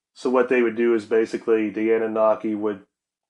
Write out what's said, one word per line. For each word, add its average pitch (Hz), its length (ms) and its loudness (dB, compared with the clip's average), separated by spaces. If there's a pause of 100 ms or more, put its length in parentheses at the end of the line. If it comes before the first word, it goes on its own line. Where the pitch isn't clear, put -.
(140)
So - 160 -6
what 123 180 2
they 123 140 2
would 113 160 0
do 120 160 2
is 107 120 -2
basically 110 640 0
the 110 220 -2
Anunnaki 110 640 0
would 104 300 -6 (440)